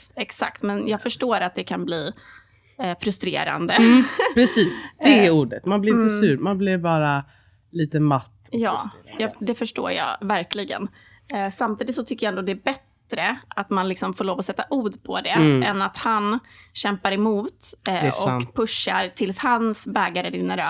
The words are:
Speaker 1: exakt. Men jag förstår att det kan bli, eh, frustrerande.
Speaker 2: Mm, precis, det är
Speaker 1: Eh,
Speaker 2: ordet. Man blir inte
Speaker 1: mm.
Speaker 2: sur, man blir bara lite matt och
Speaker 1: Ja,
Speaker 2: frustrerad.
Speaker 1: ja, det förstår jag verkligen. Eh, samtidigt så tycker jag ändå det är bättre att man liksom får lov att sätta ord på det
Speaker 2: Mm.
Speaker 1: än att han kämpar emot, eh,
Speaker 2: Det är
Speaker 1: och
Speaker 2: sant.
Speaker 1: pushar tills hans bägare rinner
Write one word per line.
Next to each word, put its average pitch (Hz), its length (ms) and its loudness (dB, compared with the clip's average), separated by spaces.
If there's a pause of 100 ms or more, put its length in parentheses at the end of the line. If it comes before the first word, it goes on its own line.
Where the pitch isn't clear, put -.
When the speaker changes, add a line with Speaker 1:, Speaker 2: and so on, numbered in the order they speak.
(160)
Speaker 1:
exakt. - 460 -6
Men 202 260 -4
jag 214 140 -2
förstår 240 400 -2
att 180 140 -4
det 185 80 -6
kan 175 220 -6
bli, 165 260 -4 (680)
eh, 180 220 -4
frustrerande. 160 720 -2
Speaker 2:
Mm, 233 300 8 (320)
precis, 233 380 4 (300)
det 262 160 10
är 202 80 8
Speaker 1:
Eh, 165 80 6
Speaker 2:
ordet. 120 300 0
Man 196 160 2
blir 208 100 2
inte 233 100 4
Speaker 1:
mm. 214 200 2
Speaker 2:
sur, 156 160 6
man 190 200 0
blir 185 200 2
bara 151 460 2 (480)
lite 156 280 -2
matt 143 520 0
och 233 80 -2
Speaker 1:
Ja, 190 220 0 (220)
Speaker 2:
frustrerad. - 360 -6
Speaker 1:
ja, 208 60 -6
det 226 100 -2
förstår 214 360 -4
jag 170 300 -4
verkligen. 196 640 -4 (460)
Eh, 196 160 -2
samtidigt 226 460 -4
så 240 100 -4
tycker 226 200 -6
jag 208 60 -2
ändå 190 100 -6
det 190 100 -4
är 190 40 -2
bättre 226 800 -6 (100)
att - 220 -8
man 190 200 0
liksom 185 240 -6
får 190 120 -4
lov 185 140 -2
att 180 60 -4
sätta - 240 -6
ord 220 340 -4
på - 180 -6
det - 80 -6
Speaker 2:
Mm. 151 340 4
Speaker 1:
än 196 180 0
att 196 160 -4
han 220 420 0 (340)
kämpar 202 380 -2
emot, 208 600 -2 (140)
eh, 196 60 0
Speaker 2:
Det 175 60 0
är 147 80 2
Speaker 1:
och 127 60 0
Speaker 2:
sant. 123 420 -2
Speaker 1:
pushar 190 600 -2
tills 190 240 -4
hans 226 480 0
bägare 180 420 -2
rinner 180 280 -4 (120)